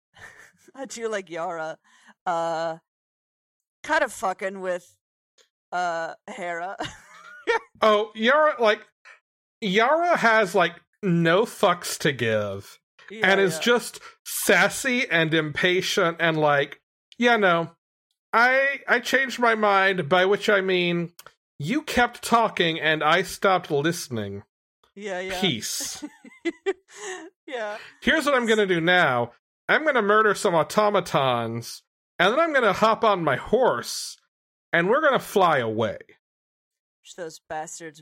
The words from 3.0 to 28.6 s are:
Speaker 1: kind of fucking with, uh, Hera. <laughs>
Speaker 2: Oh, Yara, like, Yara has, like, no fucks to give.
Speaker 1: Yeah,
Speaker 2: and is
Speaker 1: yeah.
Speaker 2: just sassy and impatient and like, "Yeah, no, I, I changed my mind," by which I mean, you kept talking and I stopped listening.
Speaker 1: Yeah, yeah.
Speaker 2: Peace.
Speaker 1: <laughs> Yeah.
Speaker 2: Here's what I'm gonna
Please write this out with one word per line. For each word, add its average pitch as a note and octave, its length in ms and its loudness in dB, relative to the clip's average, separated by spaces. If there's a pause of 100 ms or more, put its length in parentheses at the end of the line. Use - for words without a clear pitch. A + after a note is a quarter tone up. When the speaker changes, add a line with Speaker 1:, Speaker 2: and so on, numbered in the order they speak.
Speaker 1:
kind D#4 200 0
of A#3+ 100 -2
fucking G3 480 -6
with, F3+ 340 -8 (760)
uh, E3+ 420 -4 (140)
Hera. F3+ 540 -8
<laughs> - 1000 -10
Speaker 2:
Oh, G#3+ 340 2
Yara, C#4 460 4
like, G#3+ 240 2 (760)
Yara C4+ 560 2
has, A3 400 2
like, E3+ 240 2 (220)
no E3+ 420 2
fucks F#3 560 -2
to D3+ 140 0
give. G#2+ 640 -4 (400)
Speaker 1:
Yeah, G3 120 4
Speaker 2:
and G3 100 4
is F#3 140 2
Speaker 1:
yeah. D#3+ 40 -8
Speaker 2:
just A#3 400 -2 (260)
sassy A3 840 0
and D#3+ 240 0
impatient E3+ 880 0
and E3 180 0
like, D3 440 0 (360)
"Yeah, A#3+ 200 4
no, E3+ 340 2 (600)
I, C4 540 2
I A#3 120 2
changed B3+ 400 -2
my A#3 160 2
mind," G3 540 0
by F3+ 160 4
which G3 240 0
I G3+ 120 4
mean, F3 520 -2 (460)
you G#3 240 -4
kept A#3+ 400 -2
talking F#3 560 0
and D#3 240 0
I E3 200 2
stopped F3+ 480 0
listening. B2 720 -4 (520)
Speaker 1:
Yeah, G3 240 -10
yeah. F#3+ 220 -8
Speaker 2:
Peace. - 680 -6
Speaker 1:
<laughs> - 40 -20 (1300)
Yeah. A3 320 -10 (240)
Speaker 2:
Here's C#4+ 240 0
what C#4+ 100 2
I'm A#3+ 100 0
gonna G#3+ 200 2